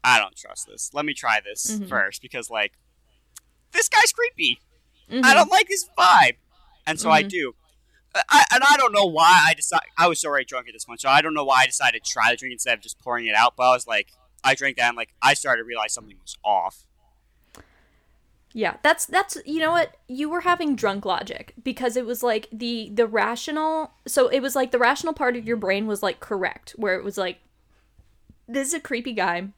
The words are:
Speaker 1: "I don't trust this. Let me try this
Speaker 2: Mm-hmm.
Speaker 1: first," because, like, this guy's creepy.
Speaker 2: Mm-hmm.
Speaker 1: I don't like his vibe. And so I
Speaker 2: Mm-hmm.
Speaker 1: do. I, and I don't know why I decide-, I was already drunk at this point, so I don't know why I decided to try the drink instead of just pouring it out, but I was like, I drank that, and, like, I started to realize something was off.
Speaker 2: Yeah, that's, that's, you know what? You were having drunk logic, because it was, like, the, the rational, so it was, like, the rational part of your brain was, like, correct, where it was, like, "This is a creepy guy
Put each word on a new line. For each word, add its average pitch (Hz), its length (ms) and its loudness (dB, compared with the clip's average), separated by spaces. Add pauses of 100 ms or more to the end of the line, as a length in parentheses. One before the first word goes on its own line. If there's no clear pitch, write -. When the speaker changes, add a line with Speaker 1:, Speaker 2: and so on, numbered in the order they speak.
Speaker 1:
"I 123 160 6
don't 98 160 -4
trust - 320 -18
this. - 260 -14
Let 147 120 -6
me 147 80 -6
try 110 260 -2
this 101 320 -10
Speaker 2:
Mm-hmm. 208 160 -10
Speaker 1:
first," 101 360 -4
because, 123 260 -14
like, 104 240 -4 (1000)
this 466 160 -2
guy's 427 220 4
creepy. - 480 -4 (500)
Speaker 2:
Mm-hmm. 247 140 -2
Speaker 1:
I 269 120 6
don't 330 160 4
like 381 160 4
his 381 200 -6 (100)
vibe. 349 400 6 (500)
And 156 120 -6
so 165 120 0
I 156 100 6
Speaker 2:
Mm-hmm. 196 80 -6
Speaker 1:
do. 156 260 -6 (760)
I, 294 220 6
and 254 160 4
I 294 100 8
don't 247 160 2
know 202 120 4
why 165 420 6
I 165 60 4
decide-, - 280 -2 (180)
I 175 80 4
was 165 180 -2
already 143 200 -2
drunk 123 220 -10
at 117 60 -20
this 113 120 -16
point, 117 160 -16
so 135 80 -2
I 143 120 6
don't 156 140 -4
know 147 100 -2
why 131 160 4
I 131 60 6
decided 120 360 -2
to - 80 -6
try 117 200 0
the 120 60 -2
drink 127 160 -12
instead 120 220 -4
of 98 60 -20
just - 180 -16
pouring 120 280 -6
it 107 80 -2
out, 117 200 4
but 127 140 2
I 127 40 6
was 123 120 -2
like, 107 280 -4 (300)
I 135 120 2
drank 135 220 -4
that, 120 100 2
and, 120 100 -2
like, 113 240 -10
I 139 140 4
started 123 260 -2
to 113 60 -10
realize 113 260 -6
something 107 260 -14
was - 240 -18
off. 95 400 -2 (1700)
Speaker 2:
Yeah, 226 280 -4
that's, 320 240 2
that's, 381 400 -2
you 311 140 -4
know 320 120 2
what? 339 260 0 (100)
You 285 220 -6
were 339 120 -4
having 349 340 0
drunk 202 300 -4
logic, - 560 -6
because 247 340 -4
it 247 120 -2
was, 240 160 -6
like, 220 280 -2
the, 226 400 -8
the 226 140 2
rational, 294 880 -2 (160)
so 254 220 2
it 269 100 0
was, 254 160 -4
like, 254 160 -2
the 247 80 0
rational 285 340 0
part 254 220 -2
of 233 100 -10
your 226 120 -2
brain 196 280 -2
was, 208 160 -4
like, 196 180 -4
correct, - 520 -8
where 202 240 -2
it - 80 -10
was, 196 140 -10
like, 185 220 -6 (1080)
"This 269 220 -4
is - 40 -4
a 320 60 -6
creepy 240 340 -8
guy 180 440 -4